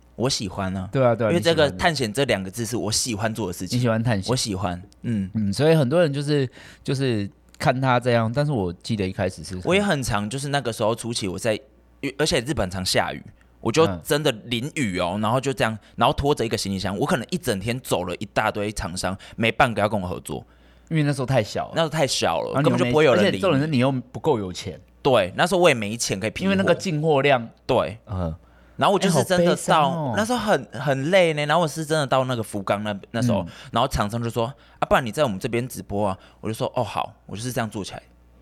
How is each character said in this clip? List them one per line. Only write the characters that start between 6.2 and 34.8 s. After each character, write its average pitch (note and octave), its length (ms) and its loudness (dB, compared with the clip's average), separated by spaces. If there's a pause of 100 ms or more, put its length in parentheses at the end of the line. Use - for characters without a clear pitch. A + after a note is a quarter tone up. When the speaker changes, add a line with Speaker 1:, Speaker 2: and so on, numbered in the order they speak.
Speaker 2:
是， C#3+ 260 0 (340)
就 C#3+ 120 -4
是 A#2 340 0 (300)
看 C3 200 2
他 C3 220 2
这 B2 120 0
样， A2+ 200 2
但 C#3+ 120 0
是 D3+ 60 0
我 F#2+ 220 0
记 A2 240 -4
得 G2 100 0
一 F#2+ 60 -4
开 F#2+ 160 -2
始 E2 160 -8
是 F#2 200 -8
Speaker 1:
我 E3+ 100 2
也 G3+ 80 2
很 F3 200 0
常， G#2+ 280 -2
就 C3 80 -6
是 C#3+ 100 -6
那 C#3 140 0
个 A#2 100 -4
时 A#2 100 -4
候 A2 120 2
初 A2+ 180 -6
期 G#2+ 160 -4
我 F2+ 100 -6
在， G#2+ 200 -2 (580)
而 D3+ 80 0
且 D#3 160 0
日 C3 140 -4
本 G#2 160 -2
常 F#2 140 -6
下 F#2 280 0
雨， D2 80 -10 (400)
我 A#2 120 -2
就 A#3+ 120 4 (140)
真 D3 240 0
的 D3+ 80 2 (140)
淋 A#2+ 320 -4
雨 G2+ 240 -2
哦， F2 160 -2
Speaker 2:
嗯。 G#2+ 40 -2
Speaker 1:
然 G#2+ 100 0
后 C3 100 2
就 C3+ 120 -2
这 A#2+ 120 -2
样， A2 120 -2 (200)
然 A#2 120 4
后 D3 60 4
拖 C#3+ 200 0
着 A#2 120 0
一 - 20 -4
个 A2 80 0
行 G2 160 -4
李 F#2+ 60 -2
箱， F#2+ 180 -4
我 G#2+ 80 -2
可 D#3+ 120 0
能 A2+ 140 -6
一 F3+ 60 -2
整 A2 240 -2
天 A#2 200 -4
走 F2+ 240 -2
了 F2+ 120 -6
一 - 100 -10
大 A2 240 0
堆 G#2 220 -4
厂 F2+ 240 -6
商， F#2 200 -4 (200)
没 A2+ 140 2
半 B2 220 2
个 G2+ 80 -2
要 G#2 80 4
跟 G#2 120 -2
我 F2+ 60 -4
合 F2 140 -6
作。 B1+ 240 -8 (440)
Speaker 2:
因 E3 80 -2
为 D3+ 60 4
那 C#3+ 100 2
时 C#3 80 -4
候 B2 60 -2
太 B2 160 2
小 F2 240 -4
了。 - 80 -14
Speaker 1:
那 D#3+ 80 0
时 - 20 2
候 D#3 40 0
太 D#3 180 0
小 E2+ 340 0
了， A1+ 140 -4
Speaker 2:
然 - 80 2
后 - 80 4
你 - 0 -
又 - 0 -
没， A#2+ 80 2
Speaker 1:
根 - 0 -
本 B2 80 2
就 A#2+ 60 0
不 D3+ 40 2
会 D#3 80 6
有 B2+ 100 6
人 G#2 100 4
理 - 20 4
你。 - 20 4
Speaker 2:
而 - 40 2
且 G2 80 -4
重 F#3 100 2
点 C3+ 100 2
是 D3+ 60 0
你 D3+ 120 0
又 C3+ 140 4
不 B2+ 260 -6
够 C#3 200 2
有 F#2 140 -4
钱。 E2+ 280 -10 (220)
Speaker 1:
对， G#2 340 4
那 D#3 100 2
时 F#3 80 0
候 F3 60 2
我 F3 80 6
也 C#3 60 6
没 A2 220 -4
钱 A#2+ 220 -4
可 G#2 80 -4
以 G#2+ 40 -2
批 - 140 -8
货。 - 0 -
Speaker 2:
因 F#3+ 60 2
为 G3 60 2
那 F#3+ 60 2
个 F3 120 4
进 E3 280 -2
货 D3+ 200 4
量。 B2+ 260 2 (180)
Speaker 1:
对。 G2+ 400 0
Speaker 2:
嗯。 F2+ 280 -4 (420)
Speaker 1:
然 C#3 120 2
后 G3 60 4
我 F#3 40 2
就 F#3 120 2
是 D3 140 4
真 F3+ 200 2
的 - 20 6
到， E3+ 40 6
Speaker 2:
哎， - 0 -
好 D3 60 2
悲 - 0 -
伤 E3 260 2 (100)
哦。 D3 240 -2
Speaker 1:
那 G#3 80 0
时 A3 80 -2
候 B3 60 0
很， G#3 340 0
很 C3+ 380 -2
累 F3+ 220 6
呢， D3 140 -2
然 D3+ 100 4
后 F3 60 4
我 D#3+ 60 2
是 D#3+ 160 -6
真 D#3 140 0
的 C#3+ 80 0
到 C3 180 2
那 B2+ 120 -2
个 A2+ 60 -2
福 G2+ 200 -6
冈 G#2 220 0
那， G#2+ 120 -2 (140)
那 A#2 100 -4
时 A#2+ 120 2
候， G2 80 2
Speaker 2:
嗯。 E2+ 80 -6 (240)
Speaker 1:
然 A#2 100 2
后 C3+ 60 2
厂 G#2+ 200 0
商 A#2 140 -4
就 A#2 80 -4
说 A2+ 160 0 (320)
，“啊， - 100 -2